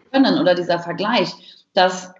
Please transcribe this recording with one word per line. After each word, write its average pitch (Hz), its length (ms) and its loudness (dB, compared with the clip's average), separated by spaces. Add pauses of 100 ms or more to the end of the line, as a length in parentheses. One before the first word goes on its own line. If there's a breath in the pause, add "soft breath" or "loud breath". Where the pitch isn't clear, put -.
(120)
können 247 280 2
oder 175 140 2
dieser 175 260 -2
Vergleich, 180 520 -4 (420 loud breath)
das 185 460 0